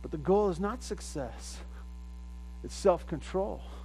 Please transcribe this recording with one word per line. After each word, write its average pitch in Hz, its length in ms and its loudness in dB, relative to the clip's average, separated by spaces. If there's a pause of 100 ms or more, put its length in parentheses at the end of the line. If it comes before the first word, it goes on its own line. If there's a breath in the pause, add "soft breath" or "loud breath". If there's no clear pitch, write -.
But - 80 -6
the 165 80 -2
goal 196 300 6
is 170 100 2
not 202 240 0
success. - 760 -6 (1040 loud breath)
It's - 100 -6
self-control. 185 840 4 (240)